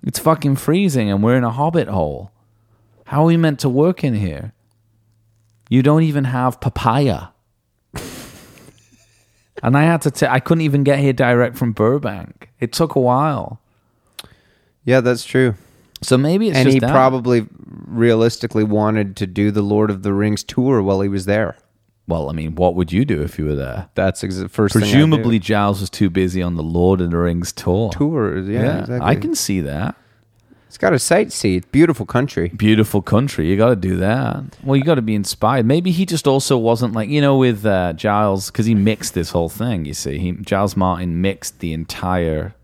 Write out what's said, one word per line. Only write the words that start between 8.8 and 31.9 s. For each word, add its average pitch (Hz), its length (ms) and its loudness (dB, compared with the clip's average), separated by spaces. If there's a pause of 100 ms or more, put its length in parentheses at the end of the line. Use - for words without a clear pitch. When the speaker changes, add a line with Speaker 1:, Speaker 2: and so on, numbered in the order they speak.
Speaker 1:
And 123 140 2
I 143 60 4
had 165 200 2
to, 156 80 0
t-, - 160 0
I 127 140 2
couldn't 165 220 2
even 143 220 2
get 139 140 2
here 139 140 2
direct 120 460 2
from 120 140 0
Burbank. 110 760 -2 (100)
It 120 120 -4
took 165 220 -2
a 143 60 2
while. 127 600 0 (1200)
Speaker 2:
Yeah, 127 180 4
that's 120 220 0
true. 127 300 2 (480)
Speaker 1:
So - 140 2
maybe 170 320 2
it's 165 80 0
Speaker 2:
And 131 100 4
Speaker 1:
just 135 80 6
Speaker 2:
he 135 60 4
Speaker 1:
that. 120 100 0
Speaker 2:
probably 127 560 2 (400)
realistically 113 760 2
wanted 107 520 0
to 101 100 -6
do 101 240 0
the 104 100 -2
Lord 104 300 2
of 95 120 -4
the 101 120 -2
Rings 104 280 0
tour 127 400 0
while 95 200 0
he 101 80 0
was 98 160 -4
there. 101 300 -2 (520)
Speaker 1:
Well, 80 220 -2
I - 20 -8
mean, 80 220 -6
what 90 200 2
would 87 160 -2
you 98 140 2
do 98 180 -2
if 76 160 -8
you 78 60 -2
were 76 100 -2
there? 67 400 -8
Speaker 2:
That's 95 300 -2
ex-, 95 140 -6
the 95 100 -6
first 104 240 0
thing 110 100 4
I'd 104 40 0
Speaker 1:
Presumably 120 520 4
Speaker 2:
do. 87 60 -4
Speaker 1:
Giles 101 360 0
was 95 100 -6
too - 180 0
busy 92 340 0
on 87 140 -2
the 80 60 -4
Lord 87 400 2
of 87 80 0
the 85 80 0
Rings 85 340 -2
tour. 101 400 -2
Speaker 2:
Tour, 127 480 -2
yeah, 104 220 -4
Speaker 1:
Yeah, 139 180 0
Speaker 2:
exactly. 123 260 -4
Speaker 1:
I 117 80 4
can 311 200 -4
see 95 260 -2
that. 76 340 -6 (720)
Speaker 2:
It's - 120 -20
got 185 140 2
a 156 40 2
sightsee. 147 600 0
It's 90 100 -4
beautiful 143 400 2